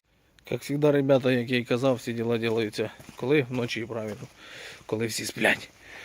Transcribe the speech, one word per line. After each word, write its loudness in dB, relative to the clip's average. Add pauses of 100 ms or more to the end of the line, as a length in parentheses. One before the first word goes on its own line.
(500)
Як -4
завжди, 2
ребята, 4
як 0
я 2
і 0
казав, 2
всі -6
діла 0
ділаються 0 (260)
коли? 2
Вночі, -4
правильно. -8 (600)
Коли -2
всі -4
сплять. 0 (340)